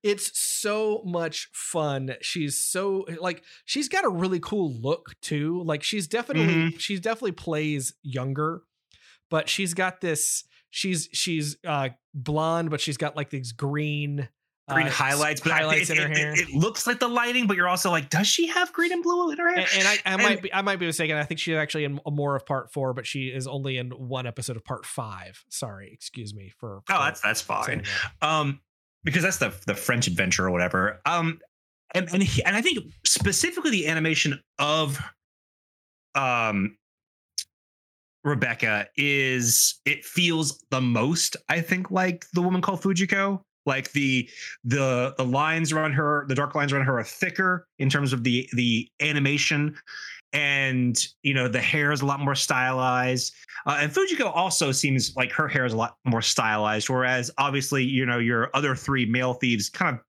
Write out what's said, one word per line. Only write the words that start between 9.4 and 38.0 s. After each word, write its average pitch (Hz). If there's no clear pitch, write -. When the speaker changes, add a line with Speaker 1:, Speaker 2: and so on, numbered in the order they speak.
Speaker 1:
she's 180
got 185
this, -
she's, 185
she's, 151
uh, 143
blonde, 156
but 151
she's 143
got, 147
like, 147
these 123
green, 143
Speaker 2:
Green 131
Speaker 1:
uh, -
Speaker 2:
highlights, 143
but 160
I 160
Speaker 1:
highlights 156
Speaker 2:
think 160
Speaker 1:
in 147
her 151
Speaker 2:
it, 151
Speaker 1:
hair. 151
Speaker 2:
it, 170
it 170
looks 185
like 240
the 247
lighting, 240
but 196
you're 180
also 180
like, 156
"Does 180
she 339
have 349
green 339
and 349
blue 349
in 294
her 349
hair?" 359
Speaker 1:
And, 185
and 190
I, 208
I 190
Speaker 2:
And 190
Speaker 1:
might 196
be, 190
I 190
might 196
be 180
mistaken. 160
I 147
think 156
she's 165
actually 151
in 139
more 143
of 131
part 135
four, 131
but 120
she 135
is 131
only 135
in 123
one 127
episode 117
of -
part 123
five. 98
Sorry, 101
excuse 104
me 98
for, 101
Speaker 2:
Oh, 190
Speaker 1:
for -
Speaker 2:
that's, -
that's 107
fine. -
Speaker 1:
saying -
that. 151
Speaker 2:
Um, 147
because 160
that's 180
the, 101
the 101
French 120
adventure 92
or 92
whatever. 92
Um, 165
and, 180
and 190
he, -
and 202
I 214
think 240
specifically 320
the 175
animation 156
of, 147
um, 113